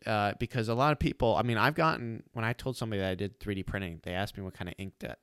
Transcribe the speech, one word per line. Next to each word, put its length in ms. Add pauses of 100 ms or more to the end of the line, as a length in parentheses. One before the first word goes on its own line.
uh, 340
because 280
a 80
lot 160
of 80
people, 360
I 60
mean, 160
I've 160
gotten, 480 (120)
when 120
I 80
told 240
somebody 240
that 80
I 60
did 240
three 160
D 80
printing, 400
they 100
asked 240
me 60
what 100
kind 160
of 80
ink 220
that, 240